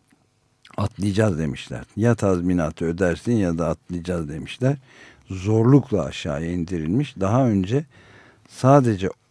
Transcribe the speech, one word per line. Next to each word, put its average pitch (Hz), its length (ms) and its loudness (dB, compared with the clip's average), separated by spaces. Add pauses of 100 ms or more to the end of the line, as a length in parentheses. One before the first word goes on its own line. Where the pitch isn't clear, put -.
(760)
atlayacağız 101 640 0
demişler. 67 460 -6 (100)
Ya 117 200 2
tazminatı 90 680 0
ödersin 85 460 -2
ya 92 260 0
da 82 120 -2
atlayacağız 85 600 -6
demişler. 80 480 -4 (520)
Zorlukla 107 760 4
aşağıya 78 480 -6
indirilmiş. 90 680 -4
Daha 117 280 2
önce 107 380 0 (640)
sadece 123 600 2 (220)